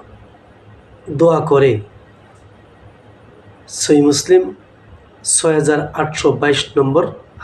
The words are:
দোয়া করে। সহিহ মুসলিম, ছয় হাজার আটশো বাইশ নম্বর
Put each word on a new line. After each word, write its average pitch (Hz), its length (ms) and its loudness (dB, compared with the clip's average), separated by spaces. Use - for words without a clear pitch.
দোয়া 165 180 4
করে। 139 220 4
সহিহ 147 240 2
মুসলিম, 175 380 2
ছয় 160 240 0
হাজার 147 220 0
আটশো 156 280 -2
বাইশ 143 200 0
নম্বর 139 280 0